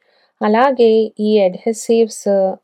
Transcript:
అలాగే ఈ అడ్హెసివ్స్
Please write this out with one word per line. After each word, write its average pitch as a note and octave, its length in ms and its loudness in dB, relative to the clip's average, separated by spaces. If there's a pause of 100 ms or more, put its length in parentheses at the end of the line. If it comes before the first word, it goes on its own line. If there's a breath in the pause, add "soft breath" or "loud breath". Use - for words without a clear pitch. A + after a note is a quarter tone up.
(420)
అలాగే A3 680 2 (100)
ఈ G#3+ 180 2
అడ్హెసివ్స్ G3+ 1200 -2